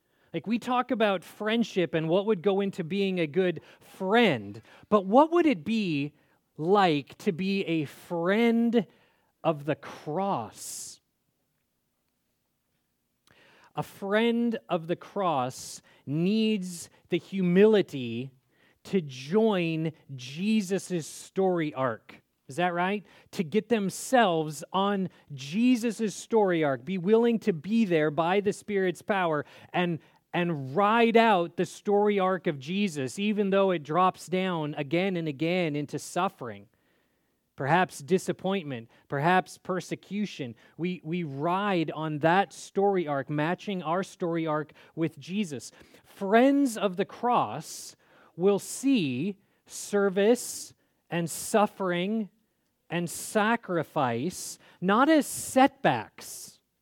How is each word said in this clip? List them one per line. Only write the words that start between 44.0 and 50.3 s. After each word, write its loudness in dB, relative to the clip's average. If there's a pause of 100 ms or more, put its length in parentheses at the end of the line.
story -4
arc -2 (220)
with -4
Jesus. -6 (340)
Friends 2
of -2
the -2
cross -2 (400)
will 4
see 0 (280)
service 0 (340)